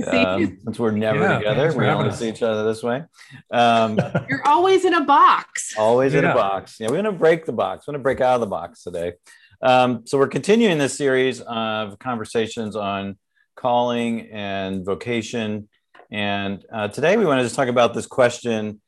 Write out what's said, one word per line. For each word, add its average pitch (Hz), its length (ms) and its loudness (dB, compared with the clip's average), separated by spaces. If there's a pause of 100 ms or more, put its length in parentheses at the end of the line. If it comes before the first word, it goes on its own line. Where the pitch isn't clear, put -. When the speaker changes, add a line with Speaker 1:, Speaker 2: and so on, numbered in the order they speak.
Speaker 1:
to - 80 -6
see - 60 0
you. 95 100 2
Speaker 2:
Um, 98 360 -2
since 113 160 -10
we're 113 120 0
never 110 280 0
Speaker 3:
Yeah, 185 200 2
Speaker 2:
together, 208 220 0
Speaker 3:
thanks 160 140 2
for - 60 -2
Speaker 2:
we - 40 2
Speaker 3:
having - 140 2
Speaker 2:
only 104 120 0
Speaker 3:
us. - 80 -10
Speaker 2:
see 113 100 -4
each 110 120 -6
other 110 240 0
this 110 180 -2
way. 123 200 -4 (480)
Um, 113 460 4 (160)
Speaker 3:
<laughs> - 160 -4
Speaker 1:
You're 277 180 -4
always 359 380 4
in 349 80 4
a 339 120 2
box. - 720 4
Speaker 2:
always 123 360 4
in 156 120 4
a 170 40 2
Speaker 3:
Yeah. 143 40 2
Speaker 2:
box. 98 460 -2
Yeah, 110 100 -4
we're 139 80 0
gonna 208 140 -2
break 165 340 2
the 147 80 -6
box. 95 340 -4
We're 147 60 -10
gonna 139 100 -8
break 131 180 0
out 127 140 4
of 120 60 0
the 110 60 -2
box 87 360 -8
today. 87 300 -6 (480)
Um, 127 440 2
so 143 120 -2
we're 135 100 4
continuing 190 500 2
this 135 200 -2
series 131 440 0
of 110 580 -6
conversations 110 800 -6
on 98 400 -6 (400)
calling 120 760 -2
and 98 540 -6
vocation. 107 840 -6 (440)
And, 101 600 -4
uh, 107 160 -4
today 156 300 0
we 214 80 2
wanna 131 180 2
just 117 120 -4
talk 135 120 0
about 120 260 2
this 120 140 -6
question, 110 800 -2